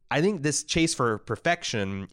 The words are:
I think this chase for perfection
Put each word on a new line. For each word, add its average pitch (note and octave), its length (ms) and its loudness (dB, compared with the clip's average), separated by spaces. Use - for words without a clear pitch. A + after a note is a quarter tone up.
I C3+ 100 2
think F#3 220 2
this D3 220 0
chase E3 300 2
for A2+ 240 0
perfection G#2 920 -2